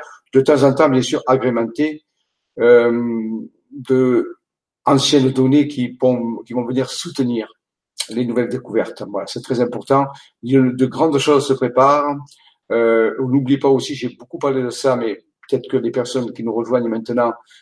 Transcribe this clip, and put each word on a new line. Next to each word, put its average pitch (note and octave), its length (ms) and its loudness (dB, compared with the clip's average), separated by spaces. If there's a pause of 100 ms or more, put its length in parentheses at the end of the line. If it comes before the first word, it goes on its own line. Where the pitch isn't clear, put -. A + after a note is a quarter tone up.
(340)
de C3+ 80 6
temps C#3 220 4
en C3+ 120 4
temps, D#3 140 4
bien B2+ 120 2
sûr, C3+ 240 -4
agrémenté, B2+ 800 -2 (560)
euh, A#2+ 320 6 (800)
de B2+ 640 0 (500)
anciennes C3+ 440 2
données C3+ 380 2
qui B2 320 -6
vont, A#2 460 -2
qui A#2 80 -16
vont A#2+ 120 -4
venir B2+ 240 -4
soutenir B2 640 -6 (580)
les A#2 160 -4
nouvelles A#2 240 -2
découvertes. G#2+ 600 -6
Voilà, G2 160 -8
c'est - 160 -12
très A#2+ 180 -4
important. B2 460 0 (380)
Il B2 100 -2
y C3+ 40 6
a C3 40 6
de B2+ 240 2
grandes D#3+ 320 0
choses C#3+ 300 2
se C#3 60 0
préparent. C#3 600 2 (560)
Euh, A2+ 480 2
on C3 80 -2
n'oublie C3+ 300 2
pas C#3 120 2
aussi, C3+ 260 2
j'ai B2 140 -6
beaucoup - 280 -16
parlé C3 240 -2
de B2 80 -4
ça, B2+ 260 0
mais A2+ 280 -6 (240)
peut-être B2+ 220 -2
que C3+ 80 0
les A#2 140 -2
personnes B2 420 -4
qui A#2 100 -12
nous A#2 100 -4
rejoignent A#2 340 0
maintenant A2+ 460 -2 (280)